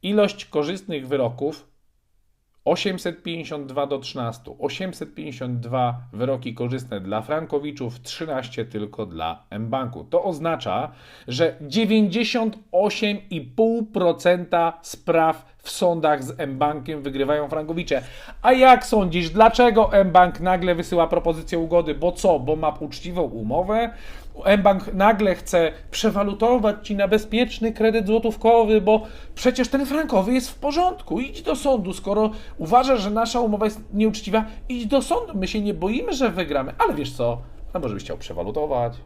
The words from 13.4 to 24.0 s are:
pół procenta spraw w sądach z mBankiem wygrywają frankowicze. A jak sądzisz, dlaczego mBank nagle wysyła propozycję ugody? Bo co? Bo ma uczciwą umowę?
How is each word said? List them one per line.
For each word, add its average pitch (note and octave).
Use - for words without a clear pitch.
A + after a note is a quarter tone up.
pół A3+
procenta F3
spraw -
w -
sądach D#3
z B2+
mBankiem D3
wygrywają C#3
frankowicze. D#3
A A#3+
jak B3+
sądzisz, F3+
dlaczego A3+
mBank F3+
nagle F3+
wysyła E3+
propozycję E3
ugody? D#3
Bo E3+
co? F3
Bo C#3
ma D#3
uczciwą E3+
umowę? D#3